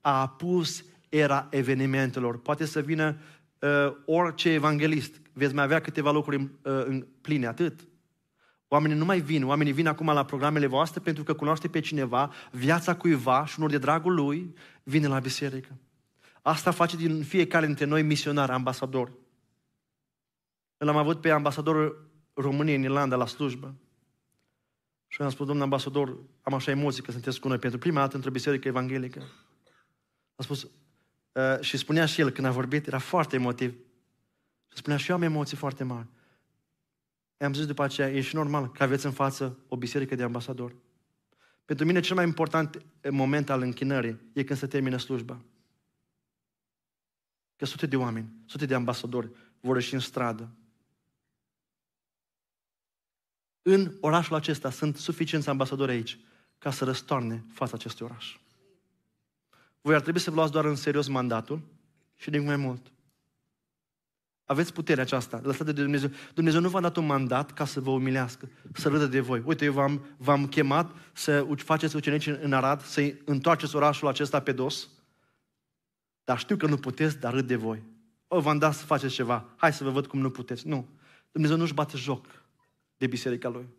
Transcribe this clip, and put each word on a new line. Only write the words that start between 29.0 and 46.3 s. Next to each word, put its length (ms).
A 80
spus, 200
uh, 960
și 180
spunea 280
și 160
el 80
când 180
a 40
vorbit, 360
era 100
foarte 380
emotiv. 380
Și 60
spunea, 200
"Și 120
eu 60
am 60
emoții 360
foarte 260
mari." 240
I-am 120
zis 120
după 180
aceea, 280
"E 100
și 140
normal 360
că 120
aveți 220
în 60
față 460
o 100
biserică 380
de 80
ambasadori." 520
Pentru 200
mine 140
cel 160
mai 100
important 600
moment 400
al 120
închinării 720
e 100
când 160
se 80
termină 300
slujba. 440